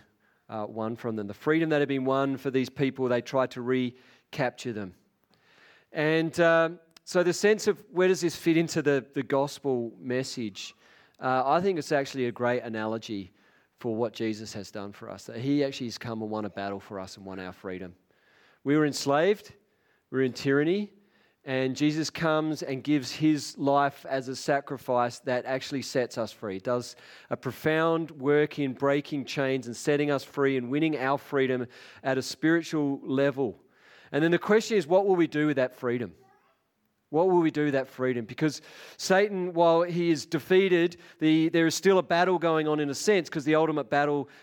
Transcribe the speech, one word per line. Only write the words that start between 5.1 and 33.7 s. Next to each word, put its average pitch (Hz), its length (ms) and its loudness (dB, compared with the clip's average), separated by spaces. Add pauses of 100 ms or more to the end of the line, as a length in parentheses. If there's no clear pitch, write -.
And, 160 480 2
um, 165 400 4 (240)
so 180 200 2
the 170 100 4
sense 208 340 2
of 190 240 0
where 180 160 4
does 185 140 2
this 170 160 -2
fit 165 180 2
into 165 260 0
the, 139 320 2
the 139 100 -4
gospel 131 760 -2
message, 123 760 -6 (460)
uh, 131 260 0
I 151 140 2
think 190 180 0
it's 147 140 -8
actually 135 360 0
a 120 40 -4
great 120 320 -2
analogy 110 680 -6 (440)
for 113 180 -4
what 113 160 -2
Jesus 110 400 -6
has 98 200 -14
done 101 200 -12
for 110 180 -18
us, 101 140 -14
that 113 140 -14
he 143 260 0
actually 135 240 -6
has 107 100 -10
come 113 240 -8
and 107 80 -6
won 107 140 -4
a 101 60 -8
battle 98 320 -8
for 101 180 -12
us 92 160 -12
and 98 100 -18
won 95 140 -12
our 92 140 -12
freedom. 92 420 -12 (720)
We 143 100 2
were 156 100 4
enslaved, 147 680 0 (580)
we 131 60 -4
were 131 80 2
in 123 80 -2
tyranny, 156 580 0 (540)
and 131 320 -2
Jesus 151 320 0
comes 156 520 -2
and 135 220 -6
gives 139 260 0
his 151 480 0
life 139 520 0
as 135 180 -4
a 131 80 -8
sacrifice 127 840 -2
that 123 260 -2
actually 131 360 -4
sets - 360 -4
us 110 160 -6
free, 98 260 -8
does 123 380 -4 (320)
a 120 80 -4
profound 160 760 -2
work 147 480 2
in 135 140 -2
breaking 139 500 -2
chains 131 440 -2
and 117 80 -10
setting 147 360 0
us 139 140 -2
free 139 320 0
and 120 120 -4
winning 151 280 0
our 135 200 0
freedom 131 480 -2 (380)
at 135 140 -2
a 131 40 0
spiritual 156 800 -2
level. 135 560 -2 (540)